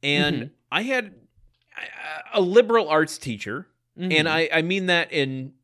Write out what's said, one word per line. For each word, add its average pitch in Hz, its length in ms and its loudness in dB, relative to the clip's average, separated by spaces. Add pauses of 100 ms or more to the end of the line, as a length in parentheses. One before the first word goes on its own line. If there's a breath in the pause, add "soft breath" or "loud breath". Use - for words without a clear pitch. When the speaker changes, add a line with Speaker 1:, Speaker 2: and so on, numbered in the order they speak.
Speaker 1:
and 143 320 2
Speaker 2:
Mm-hmm. 123 120 -6 (240)
Speaker 1:
I 151 120 -2
had 240 320 -4 (1200)
a, 175 40 2
a - 20 4
liberal 214 480 6
arts 156 280 2
teacher, 117 500 -8 (300)
Speaker 2:
Mm-hmm. 180 140 -4
Speaker 1:
and 156 180 2
I, 160 240 0
I 160 80 2
mean 185 260 -2
that 170 260 0
in 135 400 -4 (100)